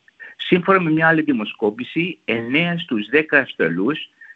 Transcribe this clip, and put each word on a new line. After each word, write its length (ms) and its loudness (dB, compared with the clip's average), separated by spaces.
Σύμφωνα 420 2
με 120 0
μια 160 4
άλλη 140 4
δημοσκόπηση, 1040 -2
εννέα 520 -2
στους 300 -4
δέκα 320 2
Αυστραλούς 720 -2